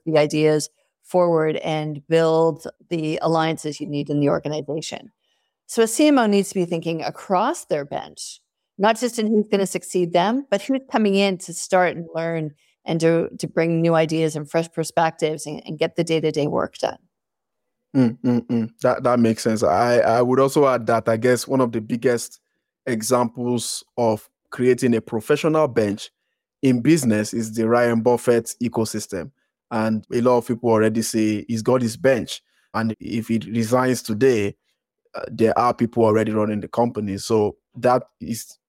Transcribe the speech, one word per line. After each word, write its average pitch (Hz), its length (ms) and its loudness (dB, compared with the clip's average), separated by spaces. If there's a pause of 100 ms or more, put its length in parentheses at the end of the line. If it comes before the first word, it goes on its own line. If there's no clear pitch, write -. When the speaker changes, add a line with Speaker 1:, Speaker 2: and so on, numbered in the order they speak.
Speaker 1:
the 156 140 2
ideas 151 500 2 (360)
forward 165 520 2
and 151 500 -6
build 160 600 2 (240)
the 156 320 -4
alliances 160 580 -2
you - 60 -8
need 143 240 -6
in 147 100 0
the 143 80 2
organization. 151 800 -6 (560)
So - 160 0
a 226 40 4
C 302 220 2
M 294 100 6
O 233 80 4
needs 202 240 2
to - 40 -12
be 180 120 0
thinking 165 360 -4
across 202 640 -2
their 147 220 -4
bench, - 540 -12 (360)
not 220 240 2
just 240 180 -2
in 214 80 -2
who's 214 240 2
gonna 196 140 2
succeed 180 480 -4
them, 214 380 0
but 202 100 0
who's 269 300 -4
coming 214 240 2
in 196 240 0
to 170 160 -16
start 180 420 0
and 170 180 -10
learn 165 360 -4 (340)
and 165 160 -2
to, 165 380 2
to - 80 -6
bring 165 340 0
new 165 140 2
ideas 160 420 0
and 147 140 -10
fresh 165 200 -2
perspectives 160 760 -2
and, 151 180 -10
and 156 140 -12
get 165 180 -4
the 170 80 0
day-to-day 151 420 0
work - 300 -4
done. - 220 -4 (1000)
Speaker 2:
Mm, 120 240 2
mm, 120 280 0
mm. 113 220 -2 (120)
That, 123 220 0
that 123 140 2
makes 113 240 2
sense. 110 200 -2
I, 113 380 2
I 113 200 2
would 127 200 2
also 139 260 4
add 123 220 0
that 117 200 0
I 113 80 2
guess 120 320 0
one 135 140 0
of 117 100 0
the 117 80 -4
biggest 117 580 -2 (460)
examples 120 960 -2 (140)
of 110 320 0 (220)
creating 123 440 2
a 110 60 0
professional 151 640 0
bench 110 440 -2 (500)
in 123 220 2
business 120 500 2
is 110 220 -6
the 113 120 0
Ryan 117 360 2
Buffett 120 600 2
ecosystem. 110 680 -6 (400)
And 110 420 -2
a 120 80 0
lot 123 180 4
of 117 100 -4
people 120 200 -2
already 110 320 2
say 107 480 -2
he's 113 140 -4
got 123 180 2
his 117 160 -2
bench. 131 460 -2 (320)
And 110 260 -2
if 110 280 -6
he 113 100 0
resigns 117 640 0
today, 107 540 0 (580)
uh, - 160 -10
there 113 280 2
are 120 140 4
people 117 320 0
already 110 280 2
running 107 280 -2
the 90 80 -10
company. 110 480 -2
So 104 400 0 (200)
that 123 260 2 (180)
is - 380 -10 (100)